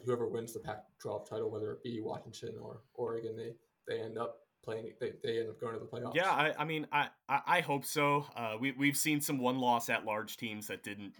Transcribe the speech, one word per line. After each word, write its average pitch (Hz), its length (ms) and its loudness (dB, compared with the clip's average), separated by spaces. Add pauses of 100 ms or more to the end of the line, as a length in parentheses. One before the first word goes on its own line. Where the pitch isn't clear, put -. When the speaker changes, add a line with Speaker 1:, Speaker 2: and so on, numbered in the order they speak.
Speaker 1:
whoever 120 240 2
wins 113 240 -4
the - 80 -6
Pac-twelve - 680 -8
title, 110 220 -2
whether 107 220 -4
it - 100 -10
be 117 180 -4
Washington 110 600 -8
or 113 220 -12 (120)
Oregon, 113 420 -2
they, 113 180 -6 (340)
they 113 120 -2
end 107 180 -4
up 117 200 -4 (240)
playing, 113 380 -6
they, 113 100 -2 (140)
they 117 160 2
end 113 80 -2
up 110 120 -12
going 113 120 -2
to 107 80 -6
the - 60 -10
playoffs. 117 280 -6
Speaker 2:
Yeah, 185 160 4
I, 147 260 4
I 147 80 0
mean, 156 280 -2
I, 143 160 4 (200)
I, 139 200 4
I 175 140 6
hope 139 220 0
so. 143 420 4 (100)
Uh, 113 240 -2
we, 135 100 2
we've 139 260 4
seen 151 240 4
some 147 180 0
one-loss 123 500 4
at-large 107 480 0
teams 107 320 -6
that 95 160 -8
didn't 104 360 -8